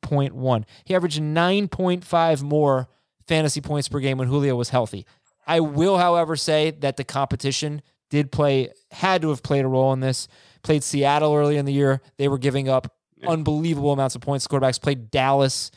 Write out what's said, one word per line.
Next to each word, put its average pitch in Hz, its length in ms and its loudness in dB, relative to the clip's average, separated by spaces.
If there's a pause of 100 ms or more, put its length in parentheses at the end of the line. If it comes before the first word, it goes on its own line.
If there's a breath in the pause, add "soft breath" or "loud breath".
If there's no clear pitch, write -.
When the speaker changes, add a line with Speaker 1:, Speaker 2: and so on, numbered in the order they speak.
Speaker 1:
point 139 340 -2
one. 127 320 -2 (180 loud breath)
He 190 120 -2
averaged 156 260 0
nine 175 460 0
point 180 360 -2
five 165 380 2
more 143 460 2 (380)
fantasy 156 340 0
points 147 280 -4
per 143 120 -4
game 135 160 -2
when 131 120 -2
Julio 139 280 0
was 120 140 -4
healthy. 110 340 -2 (420 soft breath)
I 165 140 2
will, 165 380 2
however, 170 360 2
say 156 360 0
that 143 260 -4
the 131 80 -6
competition 139 760 -4 (260)
did 143 240 0
play, 135 380 2 (200)
had 185 300 0
to 156 80 -2
have 143 140 -2
played 139 240 0
a - 20 0
role 131 240 2
in 131 80 -2
this. 131 280 -4 (340 soft breath)
Played 151 200 0
Seattle 147 520 2
early 147 240 2
in 143 80 -2
the 139 80 -2
year. 135 260 2 (160 soft breath)
They 139 120 -2
were 139 100 -2
giving 135 320 -2
up 131 200 0 (280)
Speaker 2:
Yeah. - 100 -8
Speaker 1:
unbelievable 151 640 0
amounts 135 220 -2
of 120 80 -12
points. 139 260 -4
Quarterbacks 131 320 0
played 127 300 -4
Dallas. 135 680 0